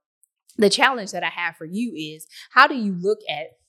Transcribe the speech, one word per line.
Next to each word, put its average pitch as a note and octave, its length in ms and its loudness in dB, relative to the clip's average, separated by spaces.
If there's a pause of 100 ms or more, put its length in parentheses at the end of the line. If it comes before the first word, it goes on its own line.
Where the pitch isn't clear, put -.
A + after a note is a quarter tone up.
(560)
the G#3 140 4
challenge B3 420 2
that F3 100 -6
I E3 60 -2
have E3+ 280 -6
for D#3+ 100 -12
you G#3 280 -4
is, D#3 320 -10 (240)
how C4+ 160 8
do D4+ 80 0
you G#3 240 -2
look G#3 200 0 (100)
at D#3 300 -8 (100)